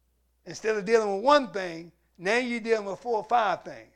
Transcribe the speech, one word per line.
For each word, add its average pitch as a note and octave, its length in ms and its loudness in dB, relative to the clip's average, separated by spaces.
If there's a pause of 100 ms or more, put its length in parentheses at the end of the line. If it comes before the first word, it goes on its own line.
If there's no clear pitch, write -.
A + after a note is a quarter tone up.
(460)
Instead G#3+ 300 -4
of G3+ 80 -4
dealing G#3+ 320 2
with G3+ 80 -4
one C#4 260 6
thing, E3+ 420 -8 (260)
now F#3+ 180 0
you're A#3+ 240 -2
dealing A3 260 0
with F#3+ 140 -8
four A#3 160 -4
or G3+ 80 -4
five A3 400 0
things A#2+ 320 -16